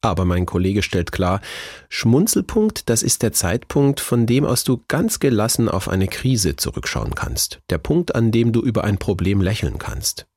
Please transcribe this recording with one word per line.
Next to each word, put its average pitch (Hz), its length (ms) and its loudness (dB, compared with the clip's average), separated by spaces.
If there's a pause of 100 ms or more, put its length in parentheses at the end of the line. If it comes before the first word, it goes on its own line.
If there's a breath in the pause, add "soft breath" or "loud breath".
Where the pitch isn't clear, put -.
Aber 92 220 2
mein 87 220 2
Kollege 95 360 0
stellt - 300 -2
klar: 95 300 0 (480 loud breath)
„Schmunzelpunkt, 196 960 0
das 113 140 0
ist - 200 0
der 110 120 0
Zeitpunkt, 139 640 0
von 120 240 2
dem 127 220 2
aus 123 180 0
du 127 240 0
ganz 190 320 -2
gelassen 113 480 2
auf - 220 -2
eine 95 180 2
Krise 104 480 0
zurückschauen - 580 -4
kannst. - 540 -6
Der 90 80 0
Punkt, 165 380 0
an 113 180 2
dem 117 200 2
du 113 100 2
über 107 220 0
ein 104 120 2
Problem 98 460 0
lächeln 90 340 -2
kannst.“ - 500 -8 (100)